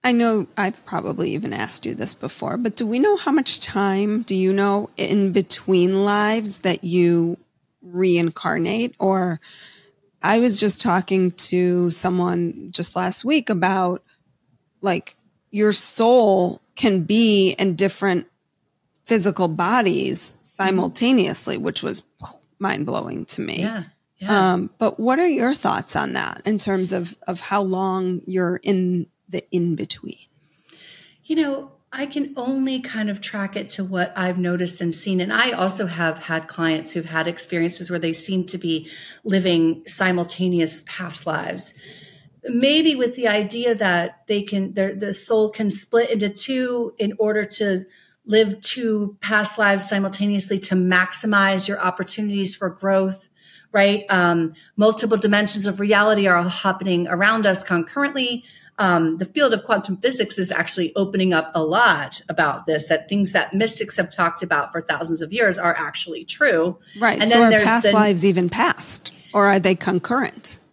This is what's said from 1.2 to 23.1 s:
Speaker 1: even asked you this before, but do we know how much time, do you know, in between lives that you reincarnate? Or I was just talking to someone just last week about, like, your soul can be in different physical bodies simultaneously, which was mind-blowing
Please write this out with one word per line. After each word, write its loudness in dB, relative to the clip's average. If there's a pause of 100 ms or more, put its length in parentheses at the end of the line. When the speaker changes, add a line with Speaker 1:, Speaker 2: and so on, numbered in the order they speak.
Speaker 1:
even -6
asked -4
you -6
this -4
before, -6
but -4
do -2
we -2
know 4
how -2
much 0
time, 0
do -4
you 2
know, 0
in 0
between 2
lives 2
that -2
you 2 (440)
reincarnate? 0
Or 0 (840)
I 4
was 2
just 0
talking 2
to 0
someone -2
just -4
last -2
week 0
about, 0 (760)
like, -4 (340)
your 2
soul 2 (160)
can 2
be 4
in 0
different 0 (760)
physical 0
bodies 0
simultaneously, 0
which -4
was -4 (560)
mind-blowing -4